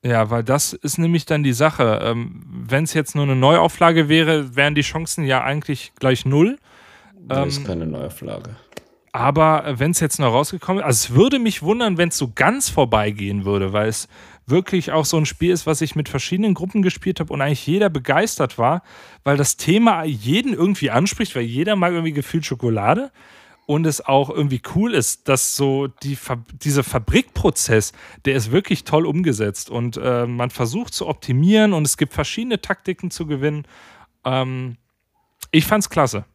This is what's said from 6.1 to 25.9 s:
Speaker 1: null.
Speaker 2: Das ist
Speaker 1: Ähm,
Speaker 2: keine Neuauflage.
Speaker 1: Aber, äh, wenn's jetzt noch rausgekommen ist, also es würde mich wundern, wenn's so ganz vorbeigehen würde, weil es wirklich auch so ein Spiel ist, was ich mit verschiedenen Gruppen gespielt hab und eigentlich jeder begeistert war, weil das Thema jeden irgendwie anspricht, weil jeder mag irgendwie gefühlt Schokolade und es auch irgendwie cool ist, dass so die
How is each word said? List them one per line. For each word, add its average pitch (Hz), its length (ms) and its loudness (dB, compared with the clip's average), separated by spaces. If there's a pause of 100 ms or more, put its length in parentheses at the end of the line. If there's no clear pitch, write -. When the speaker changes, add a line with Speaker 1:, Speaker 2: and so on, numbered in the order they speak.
Speaker 1:
null. 165 320 4 (720)
Speaker 2:
Das 139 200 -2
ist 139 100 -4
Speaker 1:
Ähm, 139 60 -8
Speaker 2:
keine 85 220 -6
Neuauflage. 67 640 -10 (640)
Speaker 1:
Aber, 147 540 2
äh, 139 140 -4
wenn's 160 200 0
jetzt 160 200 -2
noch 127 120 4
rausgekommen 180 480 0
ist, - 60 -4
also 117 260 0
es 120 60 4
würde 262 200 6
mich 226 240 -2
wundern, 208 340 0
wenn's 170 220 0
so 127 160 -2
ganz 240 340 0
vorbeigehen 104 760 0
würde, 98 260 0
weil 107 160 0
es - 180 -6 (400)
wirklich 180 460 0
auch 151 140 2
so 170 100 0
ein 156 100 2
Spiel 170 240 -2
ist, 175 160 0
was 160 140 0
ich 156 160 -4
mit 151 120 -4
verschiedenen 185 460 0
Gruppen 190 280 -2
gespielt 185 360 -2
hab 160 120 -6
und 143 100 -4
eigentlich 139 260 -2
jeder 196 220 2
begeistert 160 680 -2
war, 139 240 2 (420)
weil 143 140 2
das 143 180 0
Thema 190 480 2
jeden 156 480 0
irgendwie 175 380 0
anspricht, 180 440 0
weil 123 100 -2
jeder 143 320 0
mag 180 160 2
irgendwie 165 200 -2
gefühlt 147 320 -4
Schokolade 123 680 0 (540)
und 156 220 0
es 151 200 -2
auch 139 220 2
irgendwie 135 320 -2 (140)
cool 220 200 2
ist, - 340 -2
dass - 280 0
so 139 320 0
die 139 260 -8